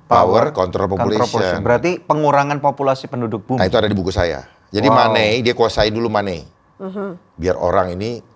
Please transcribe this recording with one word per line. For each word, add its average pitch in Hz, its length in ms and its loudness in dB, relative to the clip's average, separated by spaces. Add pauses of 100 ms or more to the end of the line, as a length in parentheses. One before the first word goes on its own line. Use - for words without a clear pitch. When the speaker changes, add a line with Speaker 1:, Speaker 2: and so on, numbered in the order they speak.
Speaker 1:
Power, 107 400 4
Speaker 2:
power, 139 80 -6
Speaker 1:
control 95 320 0
Speaker 2:
control 98 160 -2
Speaker 1:
population. 104 240 0
Speaker 2:
population. 92 320 0
Berarti 120 400 0
pengurangan 147 640 0
populasi 139 480 0
penduduk 113 320 -6
bumi. 127 160 -2
Speaker 1:
Nah, 95 80 2
itu 123 80 0
ada 107 80 2
di 104 80 0
buku 95 160 -2
saya. 85 400 -2 (240)
Jadi 107 160 2
Speaker 2:
Wow. 117 80 4
Speaker 1:
money, 113 480 2
dia 120 80 2
kuasai 110 400 0
dulu 117 160 -2
money. 101 320 -2 (400)
Speaker 3:
Mhm. 190 560 -12
Speaker 1:
Biar 80 240 -2
orang 90 320 0
ini 107 320 -8 (120)